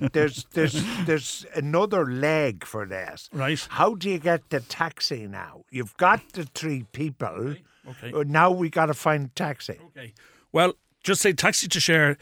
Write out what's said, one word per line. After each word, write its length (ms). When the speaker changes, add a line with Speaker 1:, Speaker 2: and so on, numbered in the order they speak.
Speaker 1:
<laughs> 80
Speaker 2:
there's, 400
there's, 320
there's 480
another 500
leg 640
for 180
this. 480
Speaker 3:
Right. 380
Speaker 2:
How 240
do 160
you 80
get 320
the 100
taxi 680
now? 420
You've 260
got 240
the 100
three 380
people. 600
Speaker 3:
Okay. 240
Speaker 2:
Uh, 140
now 240
we 180
gotta 240
find 420
taxi. 440
Speaker 3:
Okay. 160
Well, 220
just 200
say 100
Taxi 360
to 120
Share, 420